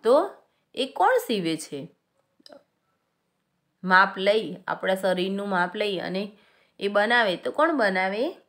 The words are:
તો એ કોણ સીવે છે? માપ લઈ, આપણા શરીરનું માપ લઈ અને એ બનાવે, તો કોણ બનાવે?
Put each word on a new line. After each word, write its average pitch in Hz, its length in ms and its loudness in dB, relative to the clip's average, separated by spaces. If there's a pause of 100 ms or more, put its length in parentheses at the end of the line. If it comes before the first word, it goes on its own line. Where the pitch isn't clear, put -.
તો 285 260 4 (460)
એ 269 100 -4
કોણ 415 320 2
સીવે 170 400 -2
છે? 147 340 -12 (1900)
માપ 190 340 4
લઈ, 196 400 0 (100)
આપણા - 280 -2
શરીરનું 190 540 -2
માપ 185 260 -2
લઈ 202 240 -4
અને 190 380 -6 (420)
એ 202 80 -4
બનાવે, 214 480 2
તો - 160 -6
કોણ 311 260 2
બનાવે? 202 580 -2 (140)